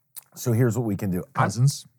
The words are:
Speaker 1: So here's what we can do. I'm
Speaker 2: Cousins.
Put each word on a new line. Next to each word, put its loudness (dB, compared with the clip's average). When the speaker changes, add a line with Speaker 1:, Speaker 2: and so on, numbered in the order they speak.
Speaker 1:
So -2
here's 2
what -2
we 0
can -4
do. -2
I'm 2
Speaker 2:
Cousins. 0